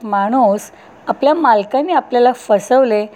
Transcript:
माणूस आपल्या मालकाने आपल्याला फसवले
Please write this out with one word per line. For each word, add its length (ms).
माणूस 580
आपल्या 260
मालकाने 580
आपल्याला 400
फसवले 840